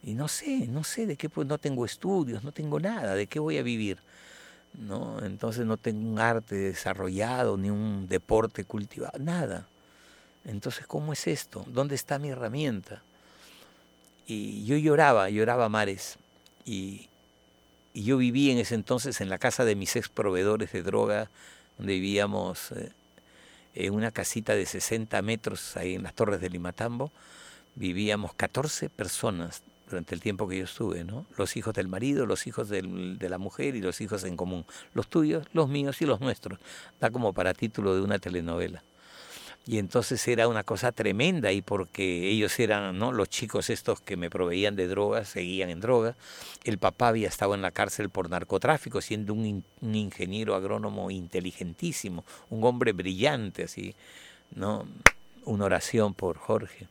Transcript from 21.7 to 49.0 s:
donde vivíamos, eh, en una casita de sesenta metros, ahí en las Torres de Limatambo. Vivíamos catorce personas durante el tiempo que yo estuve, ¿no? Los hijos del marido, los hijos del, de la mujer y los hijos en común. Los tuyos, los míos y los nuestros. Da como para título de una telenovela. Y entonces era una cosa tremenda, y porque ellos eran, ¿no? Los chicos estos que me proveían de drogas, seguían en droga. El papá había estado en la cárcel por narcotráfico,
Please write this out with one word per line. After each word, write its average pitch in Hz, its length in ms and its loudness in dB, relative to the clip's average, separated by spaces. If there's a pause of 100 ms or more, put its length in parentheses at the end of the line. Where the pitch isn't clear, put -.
donde 98 140 -2
vivíamos, 98 800 0
eh, - 180 -8 (840)
en 95 180 0
una 110 160 0
casita 107 460 -2
de 110 100 2
sesenta 110 560 -2
metros, 107 540 -4
ahí 90 180 -2
en 92 80 -6
las 92 100 -10
Torres 104 280 0
de 90 100 -4
Limatambo. 113 640 -4 (640)
Vivíamos 101 580 0
catorce 147 560 -2
personas 87 720 -4 (260)
durante 87 280 -6
el 85 40 -6
tiempo 104 280 -2
que 92 100 -4
yo 92 60 -4
estuve, 87 400 -4
¿no? 113 200 -8 (120)
Los - 200 -2
hijos 110 180 -4
del 95 120 0
marido, 120 400 0
los 101 220 -2
hijos 113 200 -6
del, 92 500 -4
de 92 100 -4
la 90 100 -4
mujer 120 380 -4
y 107 40 -4
los 92 200 -4
hijos 101 240 -4
en 90 120 -4
común. 90 280 -4 (280)
Los 110 140 -2
tuyos, 160 460 2
los 156 160 4
míos 139 340 0
y - 20 2
los 120 160 4
nuestros. 107 380 -4 (400)
Da 117 120 2
como 113 220 2
para 90 220 2
título 104 400 2
de 95 60 4
una 101 180 2
telenovela. 87 640 -2 (840)
Y 110 100 0
entonces 110 500 0
era 113 180 6
una 110 160 2
cosa 113 300 0
tremenda, 113 580 2
y 98 100 4
porque 92 720 0
ellos 107 300 2
eran, 101 400 2
¿no? 123 100 0
Los 107 180 2
chicos - 400 -2
estos 107 320 -2
que 98 160 -6
me 85 140 -4
proveían 92 460 2
de 92 100 2
drogas, 104 420 0
seguían 92 420 -2
en 85 100 -6
droga. 117 340 4 (480)
El 107 160 0
papá 110 300 4
había 113 180 4
estado 101 300 2
en 98 60 -2
la 90 100 0
cárcel 101 360 0
por 87 220 -2
narcotráfico, 98 720 2